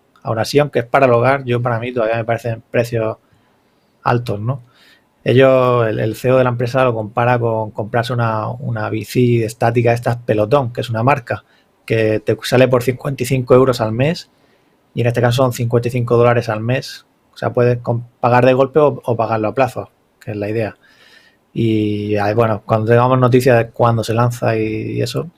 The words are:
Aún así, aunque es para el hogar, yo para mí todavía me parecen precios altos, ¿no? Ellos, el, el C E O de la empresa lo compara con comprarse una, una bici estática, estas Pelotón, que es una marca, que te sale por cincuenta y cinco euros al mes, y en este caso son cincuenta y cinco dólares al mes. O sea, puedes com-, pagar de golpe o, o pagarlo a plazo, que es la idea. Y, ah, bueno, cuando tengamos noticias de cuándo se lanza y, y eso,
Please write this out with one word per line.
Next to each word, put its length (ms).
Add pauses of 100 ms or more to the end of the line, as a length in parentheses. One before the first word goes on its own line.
(200)
Aún 200
así, 180
aunque 220
es 40
para 220
el 60
hogar, 320
yo 180
para 160
mí 140
todavía 240
me 80
parecen 460
precios 480 (840)
altos, 380
¿no? 220 (600)
Ellos, 640
el, 140
el 160
C 120
E 40
O 60
de 60
la 60
empresa 340
lo 80
compara 460
con 320
comprarse 420
una, 360
una 420
bici 520
estática, 500
estas 240
Pelotón, 560
que 80
es 100
una 140
marca, 400 (420)
que 340
te 220
sale 240
por 160
cincuenta 400
y 40
cinco 280
euros 260
al 120
mes, 360 (640)
y 80
en 40
este 140
caso 220
son 100
cincuenta 360
y 40
cinco 240
dólares 320
al 120
mes. 460 (260)
O 40
sea, 160
puedes 260
com-, 260 (160)
pagar 240
de 100
golpe 260
o, 240
o 120
pagarlo 320
a 60
plazo, 360 (300)
que 120
es 40
la 120
idea. 280 (800)
Y, 640
ah, 180
bueno, 320
cuando 220
tengamos 300
noticias 380
de 140
cuándo 320
se 120
lanza 420
y, 400
y 60
eso, 360